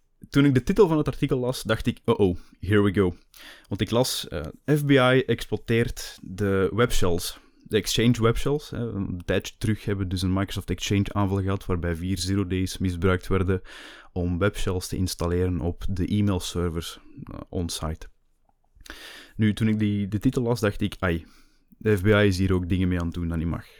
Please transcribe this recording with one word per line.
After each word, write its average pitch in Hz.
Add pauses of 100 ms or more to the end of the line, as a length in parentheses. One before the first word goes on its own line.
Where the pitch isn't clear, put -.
(300)
Toen 143
ik 143
de 127
titel 196
van 160
het 147
artikel 139
las, 123
dacht 110
ik, 120
"Uh-oh, 101 (220)
here 104
we 101
go." 90 (520)
Want 101
ik 107
las, -
eh, 80 (240)
"F 147
B 139
I 127
exploiteert -
de 95
webshells." 98 (240)
De -
Exchange 117
webshells. 139
Hè. 117
Een 98
tijdje -
terug -
hebben 101
we 90
dus 92
een 92
Microsoft 98
Exchange 101
aanval 98
gehad, 98
waarbij 85
vier 90
zero 95
days 92
misbruikt 92
werden 92 (500)
om 87
webshells 95
te -
installeren 90
op -
de 90
e-mailservers, 87 (240)
eh, - (100)
on-site. 85 (1300)
Nu, 107
toen 113
ik 107
die, 104
de 101
titel 131
las, 120
dacht 104
ik, 104
"Ai, 85 (520)
de 107
F 90
B 92
I 104
is 95
hier 95
ook 90
dingen 92
mee 90
aan 85
het 85
doen 87
dat 82
niet 80
mag." - (140)